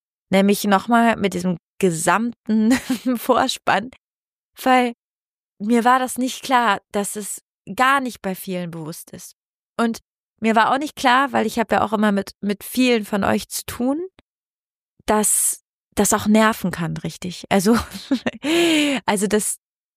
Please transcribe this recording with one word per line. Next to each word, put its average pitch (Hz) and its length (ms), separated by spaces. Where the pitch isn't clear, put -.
Nämlich 196 340
noch 196 220
mal 233 300
mit 196 180
diesem 180 220
gesamten 214 960
<laughs> 254 440
Vorspann, 233 760
weil 254 300
mir 226 260
war 247 140
das 254 200
nicht 254 260
klar, 240 360
dass 202 240
es - 260
gar 262 260
nicht 247 220
bei 190 120
vielen 180 360
bewusst 165 400
ist. - 240
Und 226 220
mir 220 160
war 226 160
auch 262 60
nicht 294 180
klar, 262 360
weil 226 140
ich 226 120
hab 220 140
ja 202 100
auch 208 100
immer 214 200
mit, 196 280
mit 202 240
vielen 240 400
von 202 200
euch 220 240
zu - 180
tun, 269 340
dass - 560
das 202 180
auch 208 140
nerven 214 440
kann, 160 260
richtig. 170 540
Also, 202 260
<laughs> 302 640
also 202 200
dass, 208 300